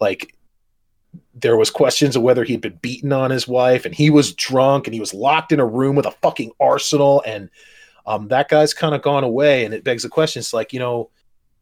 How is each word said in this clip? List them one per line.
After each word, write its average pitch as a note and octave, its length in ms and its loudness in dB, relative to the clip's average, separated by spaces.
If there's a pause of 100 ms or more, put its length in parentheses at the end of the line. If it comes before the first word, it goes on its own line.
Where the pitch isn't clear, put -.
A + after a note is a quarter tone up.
like, G2 340 -4 (1000)
there A#2 200 0
was A2 140 4
questions C3+ 460 0
of A#2+ 80 0
whether A#2+ 200 4
he'd A2+ 180 -4
been G2+ 200 -10
beaten C3 320 -6
on C3 160 0
his C3 180 -4
wife, B2+ 380 2
and F2+ 80 -10
he D3+ 160 2
was C#3+ 240 4
drunk C3 540 0
and A2+ 60 -8
he A2+ 60 -8
was G2+ 140 -8
locked C#3+ 380 0
in D3 80 2
a B2+ 60 2
room C3 300 -2
with C#3+ 100 0
a - 60 -4
fucking B2 480 -4
arsenal. C#3 640 2
And, G#2 240 -12 (580)
um, G#2 220 -6
that C3+ 200 0
guy's D3+ 240 4
kinda D3+ 240 -2
gone C#3+ 260 0
away. C3 420 2
And G#2+ 100 -10
it A2 80 -10
begs B2 180 -4
the A#2+ 80 -8
question, D#3+ 300 -2
it's - 140 -10
like, A2 200 -4
you B2+ 60 -8
know, A#2+ 320 -6 (500)